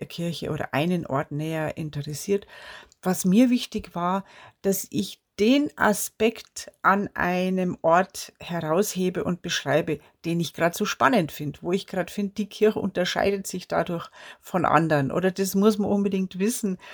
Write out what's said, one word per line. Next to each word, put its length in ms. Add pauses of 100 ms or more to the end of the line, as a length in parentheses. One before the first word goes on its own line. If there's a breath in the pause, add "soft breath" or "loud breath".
Kirche 420
oder 240
einen 320
Ort 260
näher 460
interessiert. 680 (560 loud breath)
Was 220
mir 240
wichtig 460
war, 300 (360 loud breath)
dass 300
ich 320 (200)
den 340
Aspekt 920 (120)
an 320
einem 680
Ort 560
heraushebe 840
und 180
beschreibe, 560 (260 soft breath)
den 140
ich 160
grad 220
so 80
spannend 480
find, 320
wo 80
ich 160
grad 240
find, 260
die 80
Kirche 320
unterscheidet 720
sich 180
dadurch 420 (320 loud breath)
von 240
anderen 460
oder 220
das 240
muss 220
man 120
unbedingt 480
wissen, 400 (160 loud breath)